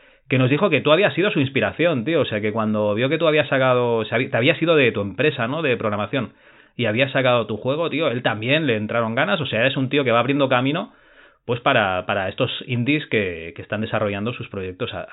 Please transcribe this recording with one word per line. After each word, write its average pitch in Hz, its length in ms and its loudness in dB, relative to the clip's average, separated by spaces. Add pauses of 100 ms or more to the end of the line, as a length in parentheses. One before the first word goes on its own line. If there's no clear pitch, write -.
(280)
que 131 100 2
nos 127 120 4
dijo 175 200 2
que 139 100 2
tú 143 100 2
habías 165 240 4
sido 196 160 2
su 175 80 0
inspiración, 131 680 0
tío, 156 180 2
o - 20 2
sea, 107 160 -4
que 107 120 -2
cuando 107 420 0
vio 123 140 0
que 160 100 -2
tú 165 100 2
habías 151 200 2
sacado, 123 500 2
o 110 60 0
sea, 117 140 -2
te 123 180 -2
habías 135 240 2
ido 165 140 2
de 131 160 6
tu 101 120 -2
empresa, 120 440 -2
¿no? 151 160 -4
De 127 140 0
programación, 104 560 -4 (440)
y 117 100 -2
habías 127 260 0
sacado 123 340 2
tu 110 120 -6
juego, 151 320 -2
tío, 151 180 0
él 123 140 -4
también 131 440 0
le 117 80 2
entraron 113 400 -2
ganas, 165 260 0
o 131 60 -4
sea, 113 200 0
es 135 100 -2
un 131 120 -2
tío 143 140 0
que 123 80 0
va 117 80 4
abriendo 135 300 2
camino, 135 440 -2 (520)
pues, 123 160 -4
para, 101 460 2
para 98 240 -2
estos - 200 -2 (160)
indies 127 400 0
que, 85 480 -4
que - 80 -16
están 107 200 -6
desarrollando 104 500 -2
sus - 160 -10
proyectos 92 460 -8
a, 87 180 -8